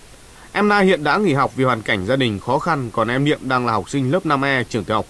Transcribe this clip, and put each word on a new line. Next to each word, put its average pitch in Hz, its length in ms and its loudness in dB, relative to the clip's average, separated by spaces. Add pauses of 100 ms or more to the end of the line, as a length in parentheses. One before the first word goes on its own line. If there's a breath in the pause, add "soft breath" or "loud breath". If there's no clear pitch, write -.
(520 loud breath)
Em 202 160 2
Na 208 120 4
hiện 185 240 2
đã 147 140 2
nghỉ 202 140 2
học 131 240 0
vì 131 80 0
hoàn 120 180 0
cảnh 101 240 -2
gia 123 100 2
đình 117 240 0
khó 127 180 0
khăn, 143 340 -2
còn 110 160 0
em 131 160 0
Niệm 147 180 2
đang 127 240 -2
là 117 60 2
học 101 180 -2
sinh 135 220 -2
lớp 185 140 0
năm 139 180 0
E 135 200 0
trường 110 200 -4
tiểu 101 120 0
học 101 140 -2